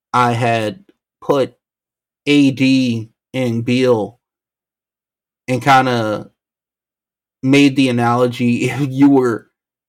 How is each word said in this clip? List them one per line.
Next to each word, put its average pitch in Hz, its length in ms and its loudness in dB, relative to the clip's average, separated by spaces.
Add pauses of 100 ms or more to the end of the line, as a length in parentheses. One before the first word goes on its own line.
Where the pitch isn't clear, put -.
(120)
I 123 200 2
had 113 540 -4 (360)
put 131 340 -2 (720)
A 143 240 4
D 127 640 -2 (200)
and 117 320 -4
Beal 120 520 -2 (1300)
and 127 160 -4
kinda 123 680 0 (1120)
made 139 340 2
the 135 140 0
analogy, 120 760 0
<laughs> 127 40 -4
if 131 220 -4
you 139 180 4
were, 127 400 0 (400)